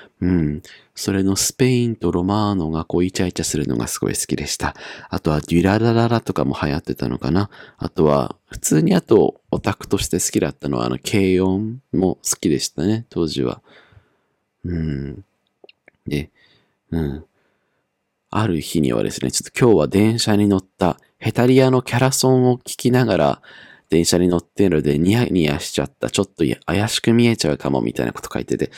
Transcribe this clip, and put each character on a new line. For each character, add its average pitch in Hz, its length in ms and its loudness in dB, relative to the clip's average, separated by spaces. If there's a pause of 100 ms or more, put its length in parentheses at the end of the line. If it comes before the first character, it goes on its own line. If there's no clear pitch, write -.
(200)
う 90 60 -2
ん。 80 360 0 (320)
そ - 180 -4
れ 95 100 0
の 95 140 0
ス - 160 -2
ペ 127 160 2
イ 123 180 2
ン 113 100 -4
と 85 140 -2
ロ 87 140 0
マ 104 280 0
ー - 20 -2
ノ 80 160 -2
が 80 140 -2
こ - 140 -2
う 87 60 2
イ 92 80 -4
チ 95 100 -2
ャ 90 40 0
イ 87 60 -4
チ 82 100 -6
ャ - 20 -6
す - 120 -4
る 76 100 -2
の 62 100 -4
が 60 120 -4
す - 100 -8
ご 50 120 -2
い - 40 -4
好 - 60 -6
き - 160 -4
で 71 100 -6
し - 100 -6
た。 - 180 -6 (360)
あ 90 100 -6
と 80 100 0
は 76 100 2
デ - 160 -2
ュ 87 80 4
ラ 98 140 4
ラ 113 140 2
ラ 117 160 2
ラ 117 120 0
と - 120 -4
か 69 120 -2
も 67 160 -2
流 76 100 -2
行 69 60 -2
っ 71 60 -4
て - 120 -6
た 65 140 -6
の 64 100 -4
か 64 120 -4
な。 101 200 0 (260)
あ - 120 -8
と 85 160 0
は、 69 320 2 (100)
普 - 120 -18
通 - 220 0
に 165 140 2
あ 175 60 2
と - 400 4 (100)
オ 87 80 -2
タ 101 160 -2
ク - 120 -16
と 98 120 -2
し - 100 -6
て 87 100 -2
好 - 120 -4
き - 100 -2
だ 76 80 0
っ 69 60 -8
た - 140 -10
の 65 100 -2
は、 60 80 -2
あ - 20 -4
の、 64 100 -4
軽 92 460 0
音 110 360 -4 (120)
も 90 240 0
好 - 240 -6
き 92 80 -2
で 69 100 2
し - 120 -8
た 73 120 -8
ね、 107 280 -2
当 85 160 -2
時 69 160 -4
は。 58 180 -4 (1040)
う 87 120 -4
ん。 73 480 -8 (840)
で、 73 240 -6 (600)
う 82 100 -2
ん。 73 240 -6 (1040)
あ 110 160 -2
る 85 140 0
日 82 200 -2
に 65 120 2
は 55 100 0
で 50 80 -4
す - 140 -10
ね、 58 60 -2
ち - 120 -4
ょ - 40 -18
っ - 40 -20
と - 80 -10
今 117 180 6
日 - 20 6
は 73 100 2
電 107 300 2
車 107 180 0
に 104 120 4
乗 95 100 4
っ - 40 -2
た - 360 -2 (200)
ヘ 110 140 -4
タ 120 140 2
リ 131 160 6
ア 131 80 4
の 127 120 2
キ - 120 -6
ャ 117 60 2
ラ 131 120 2
ソ - 180 2
ン 127 200 4
を 123 80 0
聞 - 180 -14
き 120 140 0
な 127 140 4
が 101 120 2
ら 73 260 0 (480)
電 82 140 4
車 90 140 2
に 90 100 4
乗 87 100 2
っ - 40 -2
て - 260 0
る 85 80 2
の 76 60 2
で 73 160 0
ニ 90 140 2
ヤ 120 140 2
ニ 87 180 0
ヤ 73 160 -2
し - 100 -10
ち - 100 -4
ゃ 69 40 -2
っ - 40 -6
た。 - 220 -8
ち - 100 -4
ょ - 40 2
っ - 20 -6
と - 180 -4 (220)
怪 101 220 -2
し - 120 -6
く 117 120 2
見 120 160 4
え 113 80 2
ち 80 120 -2
ゃ 73 40 2
う 67 60 -4
か 69 120 -6
も 67 100 0
み 57 120 -2
た - 100 -6
い 60 40 -2
な - 60 -4
こ - 80 -16
と - 120 -12
書 - 80 -4
い - 40 -8
て - 140 -4
て。 - 200 -6